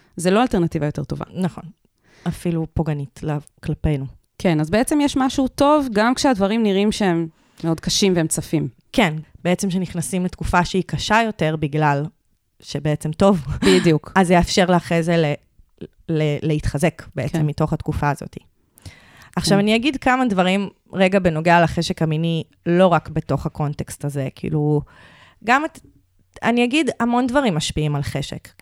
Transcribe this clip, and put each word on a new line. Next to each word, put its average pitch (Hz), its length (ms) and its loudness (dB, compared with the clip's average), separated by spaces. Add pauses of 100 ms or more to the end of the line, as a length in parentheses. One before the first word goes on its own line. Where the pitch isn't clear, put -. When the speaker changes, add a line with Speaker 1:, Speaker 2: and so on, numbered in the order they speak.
(160)
Speaker 1:
זה 170 140 0
לא 214 120 4
אלטרנטיבה 170 440 0
יותר 147 180 -6
טובה. 143 200 -8 (100)
Speaker 2:
נכון. 180 300 -6 (640)
אפילו 165 460 -4
פוגענית 147 480 -4
לה-, 147 160 -4 (260)
כלפינו. 147 400 -2 (340)
Speaker 1:
כן, 160 220 2
אז 156 100 -2
בעצם 254 300 2
יש 285 160 0
משהו 262 320 0
טוב, 285 440 2
גם 220 220 2
כשהדברים 220 480 2
נראים 202 300 2
שהם 170 360 0 (360)
מאוד 165 160 0
קשים - 360 0
והם 160 100 2
צפים. 147 420 -2 (240)
Speaker 2:
כן, 160 220 2 (300)
בעצם 180 260 0
שנכנסים 180 540 -4
לתקופה 175 400 -2
שהיא 185 220 -2
קשה 214 400 0
יותר 160 300 -2
בגלל 151 480 0 (580)
שבעצם 151 500 -4
טוב. 190 340 2 (160)
Speaker 1:
בדיוק. 180 500 4
Speaker 2:
<laughs> - 40 0
אז 190 100 6
זה 180 80 4
יאפשר 175 360 4
לה 180 60 4
אחרי 165 260 0
זה 170 140 0
ל-, 151 160 2 (760)
ל-, 151 400 -2
להתחזק 156 540 -2 (120)
בעצם 143 240 -4
Speaker 1:
כן. 151 80 0
Speaker 2:
מתוך 151 260 -2
התקופה 151 380 -2
הזאת. - 260 -8 (1000)
עכשיו, 196 200 2
Speaker 1:
כן. 202 60 4
Speaker 2:
אני 214 140 2
אגיד 262 200 0
כמה 254 300 0
דברים 190 420 0 (240)
רגע 190 260 2
בנוגע 170 420 4
לחשק 170 420 0
המיני, 160 400 0 (240)
לא 175 200 4
רק 165 220 2
בתוך 151 380 -4
הקונטקסט - 580 -6
הזה, 139 300 -4
כאילו, 151 460 0 (640)
גם 269 200 2
את, - 160 -10 (640)
אני 240 220 2
אגיד, 262 260 0 (100)
המון 240 260 0
דברים 240 280 0
משפיעים 151 420 -2
על 143 60 -2
חשק. - 460 -8 (140)